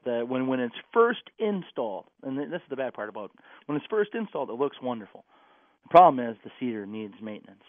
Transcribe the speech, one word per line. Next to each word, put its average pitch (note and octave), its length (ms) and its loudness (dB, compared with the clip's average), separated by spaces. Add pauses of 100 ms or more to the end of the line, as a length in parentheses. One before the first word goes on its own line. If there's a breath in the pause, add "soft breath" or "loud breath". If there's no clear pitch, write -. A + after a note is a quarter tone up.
uh, A#2+ 200 -2
when, B2+ 220 -2
when C3 120 0
it's A#2+ 160 -4 (160)
first A#3 320 4 (160)
installed, E3 680 -4 (140)
and C3+ 140 -6
th-, C#3 140 -6
this E3+ 120 -6
is - 80 -20
the C#3 60 -10
bad B2+ 180 -4
part G#2 140 -8
about, G#2 240 -12 (360 loud breath)
when D3 100 -2
it's C#3+ 120 -8
first G#3 240 0
installed, F3+ 360 -6
it A2+ 60 -8
looks C3+ 260 -4
wonderful. A#2 420 -8 (600 soft breath)
The - 60 -20
problem E3 300 10 (100)
is A2+ 140 -6
the G#2+ 160 -16
cedar A2+ 260 -4
needs G#2+ 360 -10
maintenance. G#2 480 -14